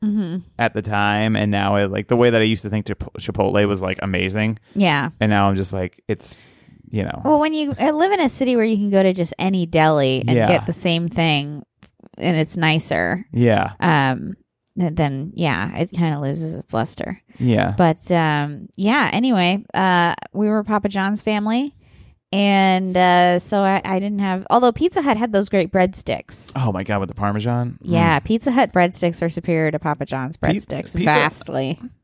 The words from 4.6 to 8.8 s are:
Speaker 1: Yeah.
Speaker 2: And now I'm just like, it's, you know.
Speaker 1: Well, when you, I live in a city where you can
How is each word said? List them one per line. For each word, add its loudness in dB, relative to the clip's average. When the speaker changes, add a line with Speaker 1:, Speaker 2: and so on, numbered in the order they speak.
Speaker 1:
Yeah. 0
Speaker 2:
And 2
now 4
I'm 2
just -4
like, -6
it's, -8
you -2
know. -6
Speaker 1:
Well, 4
when 0
you, -4
I 2
live 2
in 2
a 2
city 0
where 2
you 0
can -2